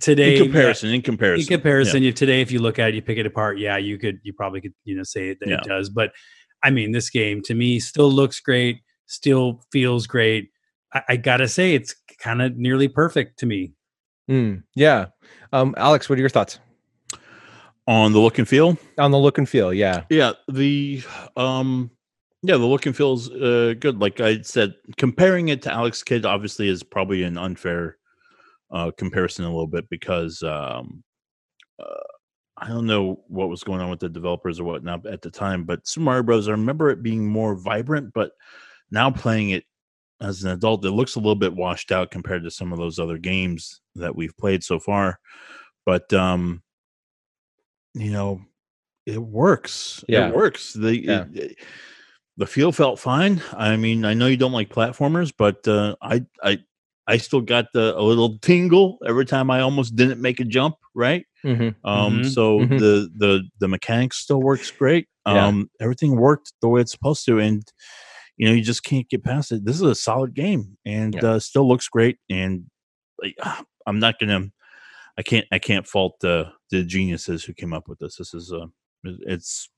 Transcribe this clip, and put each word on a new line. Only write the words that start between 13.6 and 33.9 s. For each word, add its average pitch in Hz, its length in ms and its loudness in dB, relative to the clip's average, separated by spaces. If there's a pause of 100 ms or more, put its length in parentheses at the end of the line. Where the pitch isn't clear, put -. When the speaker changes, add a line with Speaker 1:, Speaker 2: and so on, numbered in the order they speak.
Speaker 3:
Mm, 113 320 0 (120)
yeah. 135 320 4 (460)
Um, 135 240 2
Alex, 143 320 2
what 139 100 2
are 131 40 0
your 131 80 2
thoughts? - 280 0 (1300)
Speaker 2:
On 110 260 6
the 107 80 8
look 113 180 6
and 117 100 0
feel? 160 280 6 (220)
Speaker 3:
On 143 120 4
the 139 80 4
look 139 200 4
and 139 100 0
feel, 95 260 2
yeah. 92 360 0
Speaker 2:
Yeah, 139 220 4 (160)
the, 143 540 -2 (340)
um, 131 540 -2 (520)
yeah, 180 140 4
the 120 100 4
look 135 200 2
and 131 100 -2
feel 139 180 2
is, 120 160 -6
uh, 120 500 2
good. 131 200 -2
Like 101 200 0
I 110 220 2
said, 104 320 0 (220)
comparing 175 520 2
it 139 140 -2
to - 100 -6
Alex 117 300 -4
Kidd 117 220 -2
obviously 101 440 -2
is 90 140 -2
probably 95 420 -2
an 87 120 -4
unfair, 85 600 -6 (760)
uh, 85 260 -6
comparison 92 480 -4
a 85 40 -6
little 82 180 -4
bit 82 240 -8
because, 85 520 -8
um, 73 600 -10 (800)
uh, - 20 -14 (760)
I - 100 -12
don't 117 180 -4
know 101 400 -2
what 95 220 -4
was 87 160 -10
going 92 160 -4
on 90 100 -6